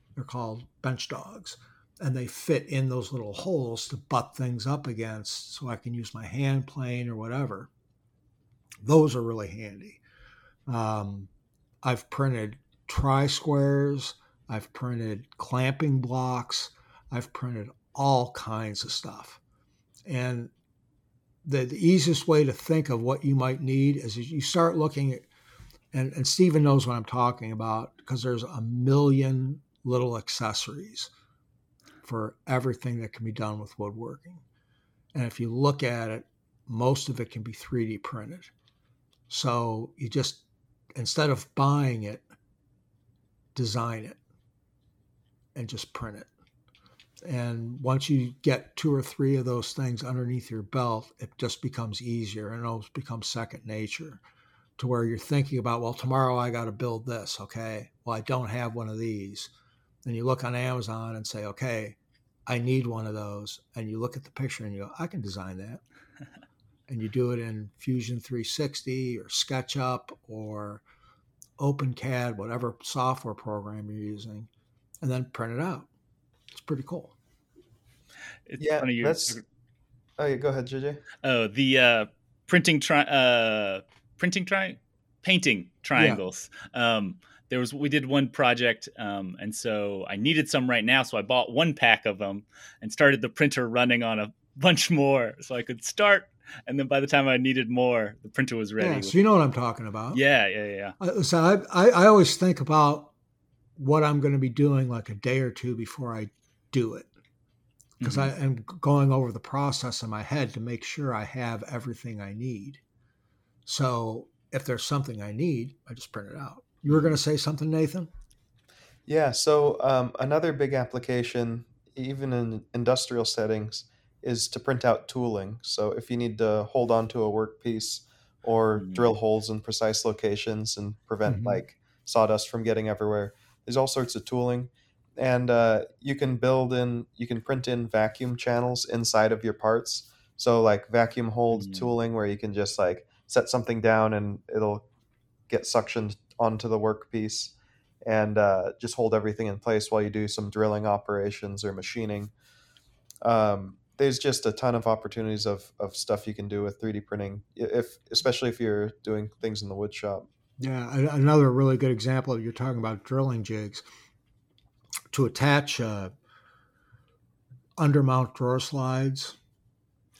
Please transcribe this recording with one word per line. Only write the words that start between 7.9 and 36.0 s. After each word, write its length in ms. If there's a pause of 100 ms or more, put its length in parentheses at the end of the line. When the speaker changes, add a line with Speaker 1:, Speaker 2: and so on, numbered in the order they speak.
Speaker 1:
Those 340
are 60
really 260
handy. 520 (680)
Um, 600 (540)
I've 280
printed 480 (300)
tri-squares. 1300 (340)
I've 240
printed 560 (100)
clamping 640
blocks. 720 (400)
I've 220
printed 360 (260)
all 380
kinds 520
of 80
stuff. 480 (640)
And 440 (960)
the, 180
the 220
easiest 420
way 160
to 80
think 380
of 120
what 220
you 120
might 260
need 340
is 220
you 220
start 360
looking 380
at, 80 (720)
and, 220
and 120
Stephen 380
knows 220
what 100
I'm 80
talking 480
about, 420 (120)
'cause 160
there's 220
a 180
million 1000 (220)
little 340
accessories 920 (920)
for 340 (100)
everything 540
that 120
can 120
be 80
done 280
with 180
woodworking. 640 (720)
And 100
if 160
you 140
look 280
at 280